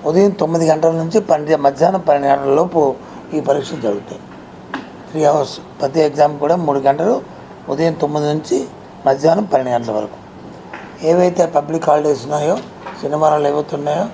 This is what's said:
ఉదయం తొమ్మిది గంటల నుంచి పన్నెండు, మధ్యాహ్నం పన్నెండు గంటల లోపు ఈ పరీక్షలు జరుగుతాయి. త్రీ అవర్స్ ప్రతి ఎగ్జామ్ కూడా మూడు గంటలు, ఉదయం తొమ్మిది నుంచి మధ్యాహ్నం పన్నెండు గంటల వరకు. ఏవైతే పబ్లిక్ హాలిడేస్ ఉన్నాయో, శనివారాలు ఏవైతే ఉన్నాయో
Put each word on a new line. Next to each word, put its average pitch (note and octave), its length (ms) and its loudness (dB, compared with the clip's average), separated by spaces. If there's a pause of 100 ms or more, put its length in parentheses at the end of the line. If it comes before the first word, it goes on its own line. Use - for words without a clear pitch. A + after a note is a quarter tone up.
ఉదయం F#3+ 260 4
తొమ్మిది E3 360 0
గంటల D#3 240 4
నుంచి E3 300 0
పన్నెండు, D3+ 420 0
మధ్యాహ్నం D#3 380 2
పన్నెండు C#3+ 260 2
గంటల C#3 280 2
లోపు D#3+ 400 2 (400)
ఈ D3+ 60 -2
పరీక్షలు C#3 400 -2
జరుగుతాయి. G2+ 400 -6 (920)
త్రీ D#3 140 -2
అవర్స్ C#3+ 360 2 (200)
ప్రతి C#3+ 200 0
ఎగ్జామ్ D3 380 2
కూడా D3+ 180 0
మూడు D3 220 0
గంటలు, D#3 640 0 (280)
ఉదయం D#3 240 0
తొమ్మిది D3+ 340 -2
నుంచి D3+ 420 -2 (380)
మధ్యాహ్నం D#3 380 2
పన్నెండు C3 260 0
గంటల A#2+ 220 -2
వరకు. G#2+ 240 -4 (920)
ఏవైతే F3 400 4
పబ్లిక్ D#3 420 -2
హాలిడేస్ D3 340 2
ఉన్నాయో, D3 340 -2 (460)
శనివారాలు D3+ 460 2
ఏవైతే D3 280 -2
ఉన్నాయో D3 380 -4